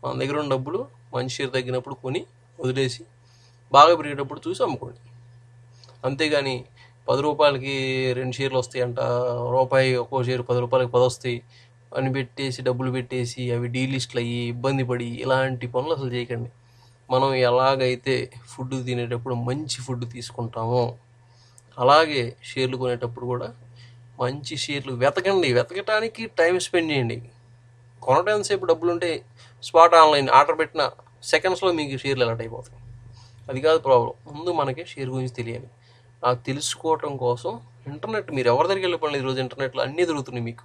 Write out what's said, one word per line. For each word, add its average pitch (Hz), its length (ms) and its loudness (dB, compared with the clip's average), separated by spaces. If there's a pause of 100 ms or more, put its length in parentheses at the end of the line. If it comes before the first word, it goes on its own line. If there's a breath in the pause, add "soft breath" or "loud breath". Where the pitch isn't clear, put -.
మన 131 180 -4
దగ్గర 139 200 -4
ఉన్న 147 140 -2
డబ్బులు 147 240 -6 (360)
మంచి 127 200 -6
షేర్ 131 220 -6
తగ్గినప్పుడు 127 380 -6 (100)
కొని 143 160 -4 (380)
వదిలేసి, 127 440 -2 (720 soft breath)
బాగా 151 260 10
పెరిగేటప్పుడు 143 480 -8
చూసి 190 180 -4
అమ్ముకోండి. - 360 -6 (1040 soft breath)
అంతేగాని 139 480 0 (520 soft breath)
పది 135 200 2
రూపాయలకి 143 460 2 (440)
రెండు 127 200 -4
షేర్లు 131 240 0
వస్తాయంట, 123 380 -4 (560)
రూపాయి 131 340 4 (120)
ఒక్కో 127 260 -2
షేర్ 123 220 -2
పది 123 140 2
రూపాయలకి 123 320 2
పది 123 140 6
వస్తాయి 123 280 -6 (600 soft breath)
అని 135 160 0
పెట్టేసి, 135 540 -4
డబ్బులు 127 300 -2
పెట్టేసి, 123 440 -6 (140)
అవి 120 200 -4
డీలిస్ట్లు 131 460 -2
అయ్యి, 120 180 -4 (140)
ఇబ్బంది 135 360 -2
పడి, 120 200 -4 (140)
ఇలాంటి 131 500 0
పనులు 143 240 -2
అసలు 135 180 -6
చేయకండి. 120 340 -6 (600 soft breath)
మనం 131 200 2 (200)
ఎలాగైతే 127 680 2 (360)
ఫుడ్ 131 220 -8 (140)
తినేటప్పుడు 120 480 -4 (140)
మంచి 143 360 -4
ఫుడ్ 120 200 -6 (100)
తీసుకుంటామో, 120 680 -2 (1000 soft breath)
అలాగే 147 400 6 (260)
షేర్లు 127 320 -2
కొనేటప్పుడు 123 520 -4
కూడా 135 160 -6 (720 loud breath)
మంచి 143 400 -4
షేర్లు 139 300 -6 (100)
వెతకండి. 180 540 2
వెతకటానికి 214 640 -2 (160)
టైమ్ 175 280 4
స్పెండ్ 165 260 0
చేయండి. 117 240 -2 (840)
కొనడానికి 190 480 2
సేపు 185 220 -2
డబ్బులు 170 240 2
ఉంటే, 170 160 -2 (520 loud breath)
స్పాట్ 165 380 8
ఆన్‌లైన్ 147 360 6
ఆర్డర్ 151 220 6
పెట్టిన 156 240 0 (480)
సెకండ్స్‌లో 185 380 2 (100)
మీకు 139 240 -4
షేర్లు 135 220 0
అలర్ట్ 117 200 -4
అయిపోతాయి. - 320 -14 (720 soft breath)
అది 135 160 -6
కాదు 160 220 6
ప్రాబ్లం. 120 260 6 (160)
ముందు 156 200 -6 (100)
మనకి 135 320 -2
షేర్ 131 240 -8
గురించి 127 240 -4
తెలియాలి. 117 300 -10 (540 soft breath)
ఆ 123 60 2 (180)
తెలుసుకోవటం 151 640 -4 (120)
కోసం 123 280 -2 (400)
ఇంటర్నెట్, 208 460 -6
మీరు 127 140 2
ఎవరి 147 160 4
దగ్గరికి 190 200 0
వెళ్ళే 170 140 -2
పని 151 120 -2
లేదు. 139 120 -2
ఈరోజు 131 180 -4
ఇంటర్నెట్లో 131 420 -6
అన్నీ 151 240 -2
దొరుకుతున్నాయి 131 400 -6
మీకు. 117 160 -16